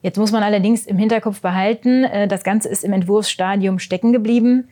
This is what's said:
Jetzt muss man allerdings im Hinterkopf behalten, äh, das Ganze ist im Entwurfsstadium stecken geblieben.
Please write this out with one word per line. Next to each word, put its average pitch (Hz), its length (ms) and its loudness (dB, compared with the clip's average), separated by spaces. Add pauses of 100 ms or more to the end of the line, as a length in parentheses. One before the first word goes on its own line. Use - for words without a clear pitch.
Jetzt 180 140 -4
muss 214 160 0
man 220 100 0
allerdings 202 440 0
im 196 100 -2
Hinterkopf 214 460 -2
behalten, 226 600 0
äh, 202 220 0
das 190 180 -2
Ganze 214 260 0
ist - 120 -4
im 202 120 -2
Entwurfsstadium 190 840 0
stecken 208 360 0
geblieben. 240 580 2